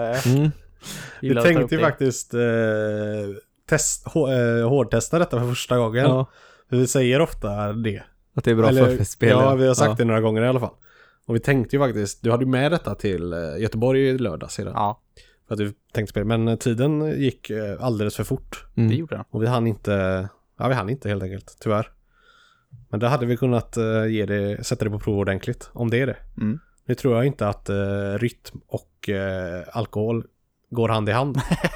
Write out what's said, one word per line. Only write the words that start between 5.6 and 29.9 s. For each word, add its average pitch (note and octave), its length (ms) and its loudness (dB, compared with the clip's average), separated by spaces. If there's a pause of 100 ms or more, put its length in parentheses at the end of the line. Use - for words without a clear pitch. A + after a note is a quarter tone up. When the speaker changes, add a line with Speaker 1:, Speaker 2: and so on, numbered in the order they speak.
Speaker 3:
gången. A#2+ 260 0
Speaker 2:
Ja. C3 260 2 (380)
Speaker 3:
För B2+ 80 0
vi B2 100 4
säger C3 340 2
ofta G#2 520 -2
det. A2 300 -4 (320)
Speaker 2:
Att C3+ 100 -4
det A#2+ 60 4
är A#2 40 6
bra A2+ 140 6
Speaker 3:
Eller, C3 160 6
Speaker 2:
förfestspel, A#2+ 440 2
Speaker 3:
ja, B2+ 160 6
Speaker 2:
ja. C3+ 100 6
Speaker 3:
vi C3 120 4
har B2+ 80 6
sagt C#3+ 140 4
Speaker 2:
Ja. A2 100 2
Speaker 3:
det A#2+ 60 4
några A2 160 2
gånger A2 220 2
i A#2+ 60 4
alla C3 120 2
fall. A2 140 -6 (520)
Och A#2+ 80 -2
vi A2+ 60 2
tänkte C3+ 360 0
ju C#3 60 4
faktiskt, G#2+ 400 -2
du A2+ 80 2
hade A#2+ 140 2
ju C3 60 0
med C3 220 2
detta C3+ 220 -2
till, F2 380 -2
eh, E2+ 60 -4 (200)
Göteborg A2+ 500 2
i C3 100 0
lördags G2 360 -6
sedan. F#2+ 200 -8
Speaker 1:
Ja. G#2 280 -2 (460)
Speaker 3:
För A2+ 60 -4
att G#2+ 40 -6
du G2+ 140 -2 (200)
tänkte G#2+ 180 -4
spela, G#2 160 -2
men, A2+ 220 2
eh, A2+ 80 0
tiden C#3+ 640 -2
gick, - 300 -4
eh, G#2+ 340 -6
alldeles G#2+ 320 -2
för G#2+ 80 -4
fort. - 400 -8 (120)
Speaker 2:
Mm. A2+ 120 2
Speaker 1:
Det A2+ 60 2
gjorde D#3 220 -6
den. - 140 -10
Speaker 3:
Och A2 120 -4
vi A2+ 40 0
hann A#2+ 200 0
inte, G2 640 -2 (300)
ja, A2+ 100 -2
vi C3 60 0
hann G2+ 160 -4
inte C3+ 180 -6
helt G2+ 140 -2
enkelt, F#2+ 380 -10
tyvärr. G#2+ 280 0 (1040)
Men A2 100 -2
där A#2 80 2
hade B2 180 0
vi A#2+ 100 0
kunnat, A#2+ 400 0
eh, A2 300 0
ge G#2+ 200 0
det, G2+ 400 -2
sätta A2 180 -2
det G#2+ 60 0
på G#2 80 -4
prov G#2 200 -2
ordentligt, G2 540 -4
om A#2 180 -2
det A#2 100 2
är C3+ 60 0
det. A2+ 100 -4 (240)
Speaker 1:
Mm. A2 180 -2 (260)
Speaker 3:
Nu B2 100 -2
tror A#2+ 220 0
jag B2 100 2
inte A2 220 -2
att, - 200 -6
eh, G2 500 -2
rytm - 480 -6
och, - 420 -10
eh, F#2+ 640 -4
alkohol A2+ 540 -4 (440)